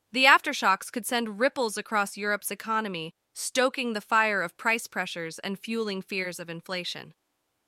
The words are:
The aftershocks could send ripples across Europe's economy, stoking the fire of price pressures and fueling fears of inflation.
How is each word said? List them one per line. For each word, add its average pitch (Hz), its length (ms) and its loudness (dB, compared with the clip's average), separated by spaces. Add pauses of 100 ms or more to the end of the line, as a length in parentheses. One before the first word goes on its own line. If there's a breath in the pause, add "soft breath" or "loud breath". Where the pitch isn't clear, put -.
(120)
The 262 140 6
aftershocks 269 640 6
could 226 140 -6
send 220 340 -2
ripples 240 380 0
across 202 400 -2
Europe's 208 320 -2
economy, 202 640 -4 (180)
stoking 254 640 0
the 208 80 -4
fire 214 400 2
of 175 160 -6
price 226 280 0
pressures 170 520 -6
and 196 200 -6
fueling 220 440 -4
fears 180 360 -6
of 170 120 -12
inflation. 165 640 -8 (520)